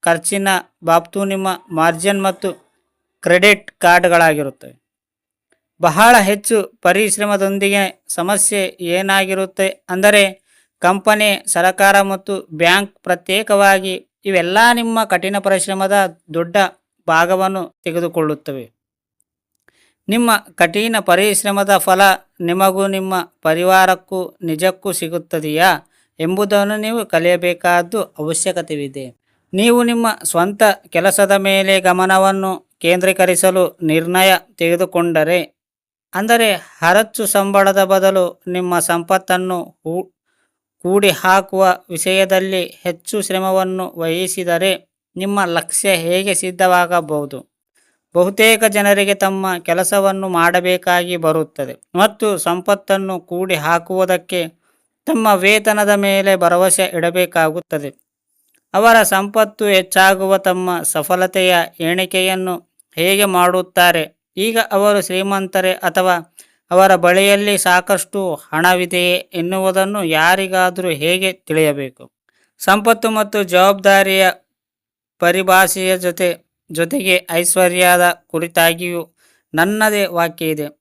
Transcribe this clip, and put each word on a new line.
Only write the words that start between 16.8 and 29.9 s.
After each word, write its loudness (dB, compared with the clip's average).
ಭಾಗವನ್ನು 0
ತೆಗೆದುಕೊಳ್ಳುತ್ತವೆ. -6
ನಿಮ್ಮ 0
ಕಠಿಣ -2
ಪರಿಶ್ರಮದ 0
ಫಲ 2
ನಿಮಗೂ 0
ನಿಮ್ಮ -6
ಪರಿವಾರಕ್ಕೂ 0
ನಿಜಕ್ಕೂ -4
ಸಿಗುತ್ತದೆಯಾ -2
ಎಂಬುದನ್ನು -2
ನೀವು -6
ಕಲಿಯಬೇಕಾದ್ದು -2
ಅವಶ್ಯಕತೆಯಿದೆ. -8
ನೀವು 2
ನಿಮ್ಮ -2